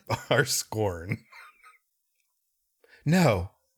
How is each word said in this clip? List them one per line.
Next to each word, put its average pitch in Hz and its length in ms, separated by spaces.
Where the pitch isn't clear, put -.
our 143 140
scorn." 98 720
<laughs> - 880
"No, 143 460